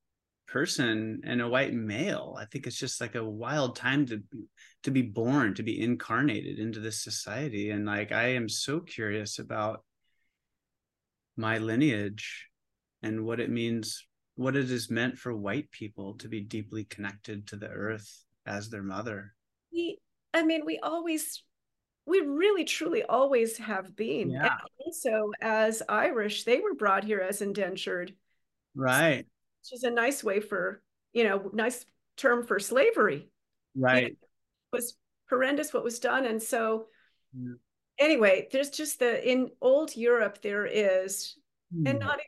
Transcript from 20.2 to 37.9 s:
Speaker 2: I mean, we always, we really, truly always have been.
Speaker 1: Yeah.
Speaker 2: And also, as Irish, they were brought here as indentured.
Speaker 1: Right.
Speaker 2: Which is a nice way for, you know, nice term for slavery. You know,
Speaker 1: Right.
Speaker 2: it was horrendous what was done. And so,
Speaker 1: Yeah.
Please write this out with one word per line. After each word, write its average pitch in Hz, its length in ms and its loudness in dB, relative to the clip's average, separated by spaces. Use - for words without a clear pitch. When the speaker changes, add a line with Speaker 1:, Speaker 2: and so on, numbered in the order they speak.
Speaker 2:
I 330 100 4
mean, 320 220 2
we 320 140 -4
always, 320 640 -4
we 370 140 4
really, 320 460 2
truly 320 380 0
always 240 540 4
have 196 380 -6
been. 151 360 -2
Speaker 1:
Yeah. 139 120 -2
Speaker 2:
And 143 80 4
also, 220 460 0
as 220 460 2
Irish, 214 560 0
they 247 160 4
were 392 160 -2
brought 196 280 4
here 208 180 0
as 196 200 -2
indentured. 185 720 -4
Speaker 1:
Right. 131 500 4
Speaker 2:
Which - 120 -16
is 240 100 -6
a 247 60 2
nice 240 340 2
way 202 180 2
for, 190 400 -4
you 233 100 4
know, 196 300 2
nice 254 320 -2
term 240 280 4
for 208 140 2
slavery. 233 720 4
You 135 80 -2
know, 127 60 6
Speaker 1:
Right. 127 240 6
Speaker 2:
it - 60 -18
was 240 260 -4
horrendous 277 440 2
what - 100 0
was 233 160 -4
done. 254 260 2
And 220 160 -2
so, 220 460 0
Speaker 1:
Yeah. 123 200 -10